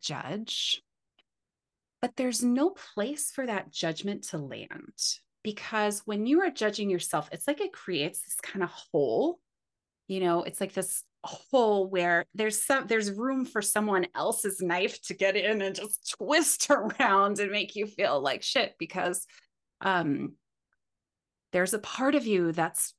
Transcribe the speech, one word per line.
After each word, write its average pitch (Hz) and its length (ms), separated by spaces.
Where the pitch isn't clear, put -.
judge, 147 800
but 247 140
there's 247 280
no 262 280
place - 580
for 269 160
that 208 260
judgment 196 580
to 160 100
land. - 580
Because 208 640
when 208 200
you 294 160
are 370 80
judging 214 400
yourself, 165 420
it's - 160
like 285 140
it 392 100
creates 165 500
this - 200
kind - 220
of 170 80
hole, 156 680
you 190 120
know, 175 240
it's - 160
like 190 140
this - 300
hole 214 640
where 175 460
there's 214 280
some, 269 260
there's 214 240
room 254 340
for 220 160
someone 208 540
else's 190 460
knife 185 420
to - 100
get 190 240
in 208 240
and 196 140
just - 420
twist 294 500
<laughs> - 40
around 208 680
and 202 120
make 208 240
you 208 100
feel 156 340
like 131 240
shit, - 360
because, 175 460
um, 160 520
there's 185 200
a 214 60
part 262 360
of 262 120
you 180 240
that's 165 480